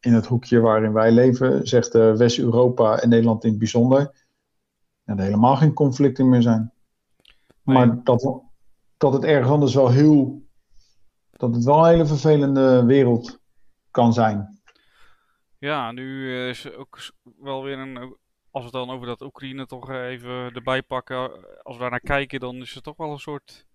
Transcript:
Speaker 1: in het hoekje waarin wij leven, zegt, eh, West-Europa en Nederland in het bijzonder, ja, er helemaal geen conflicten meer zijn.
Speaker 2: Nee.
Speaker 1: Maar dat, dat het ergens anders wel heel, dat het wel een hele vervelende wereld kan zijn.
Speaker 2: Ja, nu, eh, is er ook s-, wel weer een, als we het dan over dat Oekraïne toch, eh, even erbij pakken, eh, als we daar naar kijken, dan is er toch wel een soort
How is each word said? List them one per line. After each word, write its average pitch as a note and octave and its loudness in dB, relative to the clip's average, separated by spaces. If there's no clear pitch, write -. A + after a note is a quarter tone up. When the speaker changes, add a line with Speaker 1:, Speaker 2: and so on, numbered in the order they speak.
Speaker 1:
in A#2+ 0
het A2+ 2
hoekje A#2 0
waarin A2 2
wij A2 2
leven, C3 2
zegt, - 0
eh, A2+ 6
West-Europa A#2 2
en A#2 -2
Nederland A2+ 2
in A2+ 0
het G#2+ -2
bijzonder, B2 0
ja, G#2 -8
er G2 -4
helemaal G#2+ 2
geen D3+ 2
conflicten C3+ 0
meer B2 4
zijn. A2+ 0
Speaker 2:
Nee. C3+ 2
Speaker 1:
Maar A#2+ 2
dat, C3 -2
dat C#3 0
het C3+ -2
ergens C#3 2
anders C#3+ 0
wel C3 2
heel, C#3+ 2
dat A#2+ -6
het A#2+ -4
wel C#3+ 4
een E3 6
hele E3 4
vervelende C#3 2
wereld B2 2
kan A#2 2
zijn. G#2+ -4
Speaker 2:
Ja, C#3 -8
nu, C3 -12
eh, B2+ -8
is A#2+ -12
er - -18
ook - -20
s-, - -20
wel C3+ -12
weer C#3 -12
een, C3+ -16
als A#2+ -14
we C3 -10
het B2 -8
dan B2 -12
over B2+ -14
dat A#2+ -12
Oekraïne C3+ -16
toch, C3 -18
eh, B2+ -12
even B2 -12
erbij B2+ -6
pakken, B2+ -10
eh, B2+ -8
als B2+ -18
we A#2 -16
daar B2+ -6
naar B2 -6
kijken, C#3 -6
dan B2 -12
is B2+ -18
er - -20
toch D3+ -18
wel D#3 -10
een D3 -12
soort - -18